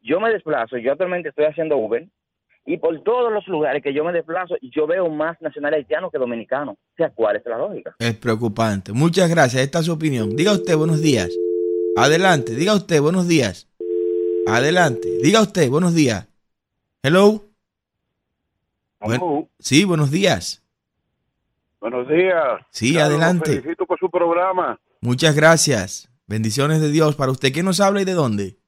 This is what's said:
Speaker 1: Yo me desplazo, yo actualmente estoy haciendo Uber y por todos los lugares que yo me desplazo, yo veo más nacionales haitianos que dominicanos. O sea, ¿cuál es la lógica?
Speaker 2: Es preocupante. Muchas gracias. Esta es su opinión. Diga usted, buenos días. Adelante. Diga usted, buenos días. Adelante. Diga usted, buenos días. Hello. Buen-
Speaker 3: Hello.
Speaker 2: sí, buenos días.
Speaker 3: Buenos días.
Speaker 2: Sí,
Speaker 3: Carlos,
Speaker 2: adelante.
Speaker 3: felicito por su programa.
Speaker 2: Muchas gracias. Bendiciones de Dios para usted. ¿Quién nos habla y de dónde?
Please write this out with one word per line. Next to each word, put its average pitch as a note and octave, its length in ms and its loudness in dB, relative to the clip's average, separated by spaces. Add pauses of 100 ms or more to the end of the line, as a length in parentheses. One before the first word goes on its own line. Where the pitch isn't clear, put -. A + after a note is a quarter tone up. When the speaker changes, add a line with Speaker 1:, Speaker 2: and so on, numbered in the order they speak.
Speaker 1:
Yo C#3 180 -2
me A3+ 100 0
desplazo, D3 460 -4
yo B2 160 -2
actualmente F3 380 -4
estoy D3 160 -2
haciendo D#3 320 -2
Uber A#2 280 -4 (600)
y E3+ 100 -4
por D#3+ 280 -4
todos A#3+ 280 0
los G#3 160 -4
lugares D3+ 340 -2
que C#3 120 -4
yo D3+ 100 -2
me E3+ 80 -2
desplazo, E3+ 480 -4
yo C#3+ 260 -2
veo F3 220 0
más D#3 320 -4
nacionales D3+ 380 -4
haitianos D#3 340 -6
que D#3 60 -6
dominicanos. A#2+ 560 -4
O - 220 -20
sea, E3 140 -2
¿cuál G#2+ 260 0
es G#2 100 -8
la A#2 100 -6
lógica? E3 420 -8
Speaker 2:
Es A#2 180 -2
preocupante. A2 760 -2
Muchas E3 380 2
gracias. C3+ 320 2
Esta C#3+ 160 -2
es D#3+ 80 0
su E3+ 60 -2
opinión. C3 440 -2
Diga F3+ 160 2
usted, F3+ 240 2
buenos D#3 240 0
días. A#2+ 300 2 (680)
Adelante. D3 580 2
Diga F3 200 2
usted, F3 260 2
buenos F3 280 2
días. B2+ 380 0 (800)
Adelante. C#3 600 2 (140)
Diga G3 180 4
usted, F3+ 300 2
buenos E3+ 240 0
días. B2+ 340 0 (720)
Hello. G3 420 4 (1500)
Buen- A2 220 -4
Speaker 3:
Hello. E3 280 -4 (120)
Speaker 2:
sí, D3+ 240 2
buenos D#3 260 0
días. E3 540 -2 (1120)
Speaker 3:
Buenos B2 300 -6
días. D#3+ 640 2
Speaker 2:
Sí, B2 240 0
Speaker 3:
Carlos, D3+ 160 4
Speaker 2:
adelante. D#3 500 0
Speaker 3:
felicito E3 260 -6
por E3+ 140 -2
su F#3 100 -2
programa. F3 680 0 (200)
Speaker 2:
Muchas C3 360 2
gracias. D3+ 760 2 (160)
Bendiciones A#2 540 0
de D3+ 100 0
Dios D3+ 240 2
para C3+ 160 -2
usted. C3 220 0
¿Quién E3 140 -2
nos F3+ 120 0
habla G3+ 220 2
y F#3+ 40 0
de F#3 100 -2
dónde? G#2+ 420 -2 (120)